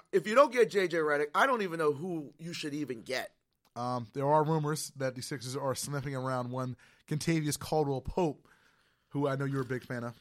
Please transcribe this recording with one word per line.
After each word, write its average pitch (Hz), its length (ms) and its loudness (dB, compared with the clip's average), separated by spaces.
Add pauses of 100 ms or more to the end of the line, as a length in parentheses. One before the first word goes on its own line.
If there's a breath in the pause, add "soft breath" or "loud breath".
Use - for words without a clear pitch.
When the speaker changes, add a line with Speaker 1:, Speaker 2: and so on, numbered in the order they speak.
(120)
Speaker 1:
if 190 160 2
you 214 80 0
don't 277 180 8
get 233 160 6
J 185 180 2
J 165 100 0
Redick, 151 360 2
I 214 140 6
don't 240 160 2
even 165 160 -4
know 151 140 4
who 156 440 -6
you 165 160 -10
should 147 220 -6
even 131 260 -6
get. 120 300 -6 (440)
Speaker 2:
Um, 123 380 -4
there 139 140 -2
are 156 160 6
rumors 151 540 0
that 131 180 -2
the 127 80 -10
Sixers 127 320 -8
are 139 180 -2
sniffing 139 420 -4
around 127 360 -2
one 127 240 -4 (340 soft breath)
Kentavious 156 480 0
Caldwell-Pope, 151 920 0 (640 soft breath)
who 143 180 0
I 135 80 0
know 139 100 -2
you're 139 180 -2
a - 20 -2
big 127 180 -4
fan 123 200 -6
of. 120 180 -6